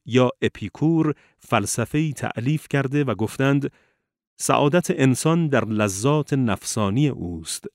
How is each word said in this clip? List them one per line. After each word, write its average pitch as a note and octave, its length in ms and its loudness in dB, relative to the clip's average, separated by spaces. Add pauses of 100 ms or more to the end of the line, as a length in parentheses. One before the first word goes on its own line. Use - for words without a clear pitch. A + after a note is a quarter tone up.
یا B2 240 4 (120)
اپیکور D3+ 720 0 (240)
فلسفه‌ای B2 760 -2
تألیف B2+ 560 -4
کرده C#3 360 0
و A#2+ 100 -2
گفتند: C3+ 580 0 (640)
«سعادت C#3+ 540 2
انسان D#3 580 2
در B2 160 0
لذات G#2+ 680 0
نفسانی A2+ 760 0
اوست E2+ 680 -8